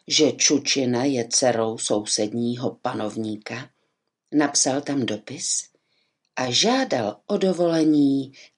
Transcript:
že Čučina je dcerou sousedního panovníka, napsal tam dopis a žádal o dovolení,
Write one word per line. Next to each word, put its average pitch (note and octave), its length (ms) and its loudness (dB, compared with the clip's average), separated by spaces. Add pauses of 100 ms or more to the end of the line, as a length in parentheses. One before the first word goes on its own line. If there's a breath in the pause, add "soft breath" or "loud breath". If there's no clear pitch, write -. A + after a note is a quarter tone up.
že C#3+ 240 4
Čučina C3 720 0
je B2+ 240 0
dcerou A2+ 500 2
sousedního A#2 960 -2
panovníka, G#2+ 960 -6 (600)
napsal C#3+ 480 2
tam C#3+ 260 -2
dopis - 640 -6 (680)
a B2+ 140 -2
žádal C#3+ 760 0
o G3+ 100 0
dovolení, D#3 960 2 (260 loud breath)